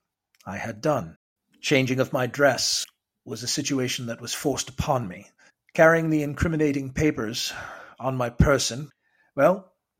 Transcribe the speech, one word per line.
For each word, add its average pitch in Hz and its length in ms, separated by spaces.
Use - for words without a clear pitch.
I 98 100
had 107 240
done. 113 360
Changing 131 400
of 127 120
my 127 140
dress 131 580
was 113 200
a 117 40
situation 131 580
that 117 140
was 117 140
forced - 340
upon 127 380
me. 82 200
Carrying 160 360
the 156 140
incriminating 143 680
papers 131 600
on 131 160
my 123 120
person, 135 640
well, 180 360